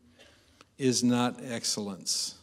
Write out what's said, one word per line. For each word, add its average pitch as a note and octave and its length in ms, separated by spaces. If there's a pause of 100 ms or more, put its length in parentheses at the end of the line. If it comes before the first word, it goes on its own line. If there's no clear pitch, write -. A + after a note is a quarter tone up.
(800)
is B2 240
not B2 400
excellence. G#2+ 1000